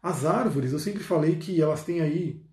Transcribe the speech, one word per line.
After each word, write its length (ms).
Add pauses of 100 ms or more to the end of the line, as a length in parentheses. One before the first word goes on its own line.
As 220
árvores, 480
eu 60
sempre 240
falei 340
que 240
elas 240
têm 160
aí 400 (120)